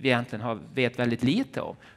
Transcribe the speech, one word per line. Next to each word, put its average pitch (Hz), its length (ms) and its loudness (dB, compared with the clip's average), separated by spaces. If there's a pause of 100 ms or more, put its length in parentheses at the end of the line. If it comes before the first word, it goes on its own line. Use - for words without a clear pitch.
vi 135 80 0
egentligen 120 360 0
har, 113 140 -4 (160)
vet 120 240 0
väldigt 120 240 0
lite 190 380 2
om. - 160 -8 (200)